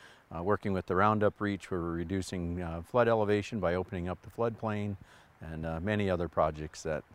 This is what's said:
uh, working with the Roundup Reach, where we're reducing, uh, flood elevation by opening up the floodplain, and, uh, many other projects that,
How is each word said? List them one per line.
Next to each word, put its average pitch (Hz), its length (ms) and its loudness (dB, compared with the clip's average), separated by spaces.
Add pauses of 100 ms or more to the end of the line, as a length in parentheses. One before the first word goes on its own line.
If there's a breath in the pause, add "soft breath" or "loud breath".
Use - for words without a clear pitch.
(340 soft breath)
uh, 82 80 -6
working 101 300 2
with 92 140 -2
the 90 100 0
Roundup 104 440 4
Reach, 101 300 -4
where 90 100 -2
we're 85 100 -2
reducing, 87 720 -4
uh, 85 200 -6
flood 120 260 4
elevation 104 520 2
by 87 140 2
opening 90 340 -4
up 90 140 -6
the - 80 -18
floodplain, 107 680 -4 (460 soft breath)
and, 80 240 -6
uh, 82 140 -4
many 104 280 0
other 87 200 2
projects 78 540 -2
that, 78 220 -4 (100)